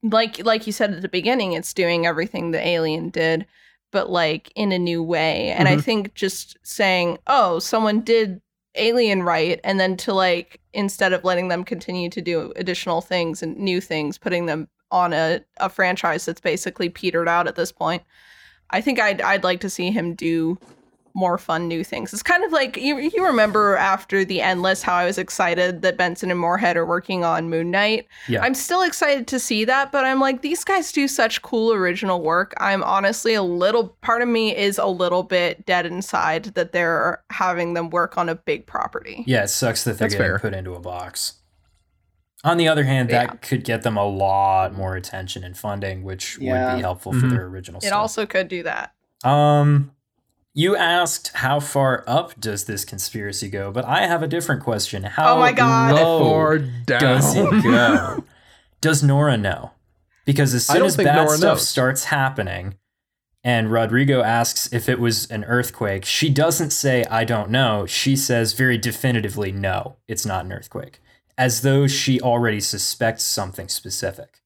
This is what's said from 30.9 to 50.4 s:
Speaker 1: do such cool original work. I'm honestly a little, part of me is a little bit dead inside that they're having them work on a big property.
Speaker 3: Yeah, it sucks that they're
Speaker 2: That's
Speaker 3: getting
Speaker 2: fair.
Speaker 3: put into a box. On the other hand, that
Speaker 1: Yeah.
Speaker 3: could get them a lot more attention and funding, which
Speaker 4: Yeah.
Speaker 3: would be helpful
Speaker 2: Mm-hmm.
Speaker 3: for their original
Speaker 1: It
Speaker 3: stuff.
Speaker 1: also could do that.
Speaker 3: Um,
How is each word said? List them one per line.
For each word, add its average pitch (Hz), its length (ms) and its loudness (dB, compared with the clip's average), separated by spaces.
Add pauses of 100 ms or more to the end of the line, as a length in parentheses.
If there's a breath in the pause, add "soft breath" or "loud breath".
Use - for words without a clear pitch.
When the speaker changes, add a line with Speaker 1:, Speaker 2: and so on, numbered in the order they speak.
Speaker 1:
do 277 160 2
such 226 340 0
cool 226 320 0
original 185 480 0
work. 170 360 0
I'm 196 260 0
honestly 202 500 0
a 214 100 2
little, 185 580 0
part 233 200 2
of 247 60 0
me 226 280 0
is 202 220 0
a - 80 0
little 180 380 0
bit 180 420 0
dead 180 220 0
inside 165 640 -2
that - 180 -2
they're 165 600 0
having 175 420 -2
them 170 160 -4
work 175 260 -2
on 170 140 -2
a 165 60 -2
big - 320 -6
property. - 580 -8
Speaker 3:
Yeah, 123 200 2
it - 40 -6
sucks - 360 -2
that 113 120 -2
they're 113 80 0
Speaker 2:
That's 104 80 -2
Speaker 3:
getting 98 200 0
Speaker 2:
fair. 98 60 -2
Speaker 3:
put 104 140 -4
into 92 220 -10
a 85 40 -14
box. 90 600 -10 (1080)
On 170 120 4
the 165 100 4
other 151 160 4
hand, 131 260 2
that 120 200 4
Speaker 1:
Yeah. - 60 -12
Speaker 3:
could - 280 -4
get 113 200 -4
them 110 120 0
a 101 100 2
lot 95 680 2
more 95 240 -6
attention 92 480 -10
and 90 120 -16
funding, 98 460 -6
which 95 360 -10
Speaker 4:
Yeah. 127 320 0
Speaker 3:
would 127 60 -2
be 123 40 -4
helpful 90 320 -6
Speaker 2:
Mm-hmm. 127 160 2
Speaker 3:
for 123 60 2
their 104 100 -2
original 92 340 -14
Speaker 1:
It - 80 -8
Speaker 3:
stuff. 196 120 0
Speaker 1:
also 220 260 -2
could 185 240 -2
do 175 140 -6
that. - 280 -6 (320)
Speaker 3:
Um, 147 680 6 (600)